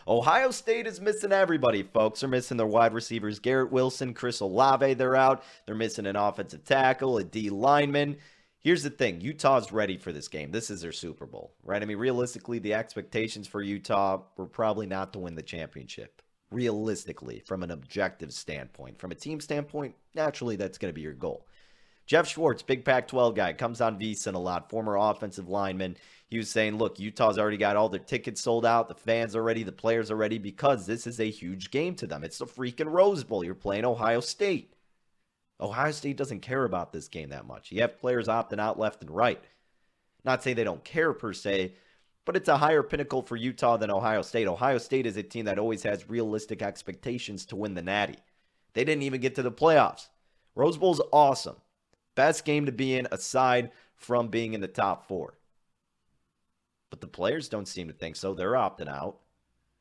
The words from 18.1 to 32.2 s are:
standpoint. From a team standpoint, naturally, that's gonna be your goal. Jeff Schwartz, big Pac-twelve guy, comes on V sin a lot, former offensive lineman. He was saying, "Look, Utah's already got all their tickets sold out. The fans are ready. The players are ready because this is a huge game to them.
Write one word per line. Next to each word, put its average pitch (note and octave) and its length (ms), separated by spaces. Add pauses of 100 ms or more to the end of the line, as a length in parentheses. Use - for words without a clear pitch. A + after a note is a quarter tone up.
standpoint. C2 680
From F2+ 100
a E2+ 60
team D3+ 240
standpoint, D3 560 (180)
naturally, C#3 400
that's F#2+ 240
gonna F#2 140
be D#2 80
your D2+ 120
goal. - 360 (580)
Jeff D#3+ 220
Schwartz, D#3 340
big B2+ 240
Pac-twelve B2 480
guy, F#2+ 180
comes A#2 280
on A2+ 180
V G#2+ 160
sin G2 200
a F2+ 60
lot, F2+ 300
former G#2+ 260
offensive G#2 520
lineman. F#2+ 480 (340)
He A2+ 80
was A2 120
saying, G#2+ 260
"Look, G#2+ 220
Utah's G#2+ 400
already G#2+ 200
got G2+ 180
all G#2+ 120
their F#2 120
tickets A#2 420
sold A#2 220
out. A#2 240
The - 60
fans A2+ 420
are A2+ 60
ready. A2+ 200
The F#2 100
players A2+ 380
are G#2+ 60
ready A2 220
because G2+ 480
this A#2 200
is A#2+ 140
a A2 100
huge F#2 400
game E3+ 260
to - 100
them. D2 180